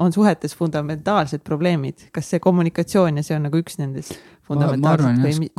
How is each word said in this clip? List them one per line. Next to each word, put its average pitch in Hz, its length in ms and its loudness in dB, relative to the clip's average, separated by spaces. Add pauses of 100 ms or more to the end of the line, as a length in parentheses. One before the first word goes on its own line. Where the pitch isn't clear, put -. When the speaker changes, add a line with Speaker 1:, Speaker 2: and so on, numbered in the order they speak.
Speaker 1:
on 180 100 4
suhetes 185 460 2
fundamentaalsed 151 880 -2
probleemid. 151 640 -2
Kas - 220 -8
see 170 100 0
kommunikatsioon 170 800 2
ja 147 60 -4
see 156 120 -2
on 147 80 -2
nagu 160 160 0
üks - 160 -14
nendest 139 380 -8
Speaker 2:
Ma, - 400 -10
ma 143 100 4
arvan, 139 80 2
Speaker 1:
fundamentaalsed 139 480 2
või 139 80 2
Speaker 2:
jah, 151 80 -2
Speaker 1:
mi-, - 0 -
mis 160 80 -2
veel? - 120 -12